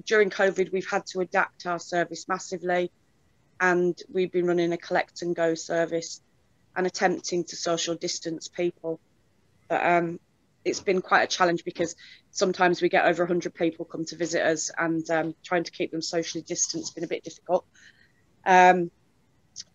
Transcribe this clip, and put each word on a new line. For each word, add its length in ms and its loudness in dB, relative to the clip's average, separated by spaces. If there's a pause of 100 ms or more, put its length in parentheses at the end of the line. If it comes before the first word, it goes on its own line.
during 260 4
covid, 420 2
we've 180 -2
had 160 -2
to 140 -6
adapt 440 -2
our 140 -4
service 480 -4
massively, 640 -2 (720)
and 360 2 (160)
we've 200 -2
been 140 0
running 260 2
a 40 -4
collect 460 -4
and 140 -2
go 180 2
service 640 -4 (540)
and 140 0
attempting 560 -2
to 100 -14
social 400 -2
distance 540 -8
people. 500 -4 (720)
But, 180 0
um, 320 2 (460)
it's 160 -2
been 200 0
quite 220 2
a 60 0
challenge 360 0
because 300 -4 (380)
sometimes 500 2
we 60 6
get 180 4
over 160 2
a 60 -2
hundred 260 -2
people 300 -2
come 220 -8
to 100 -12
visit 280 -2
us, 320 0
and, 320 -2
um, 360 -2
trying 180 0
to 80 -8
keep 220 -6
them 100 -6
socially 400 -4
distanced 460 -4
has 60 -16
been 100 -8
a 20 -6
bit 160 -6
difficult. 420 -4 (800)
Um, 460 8 (840)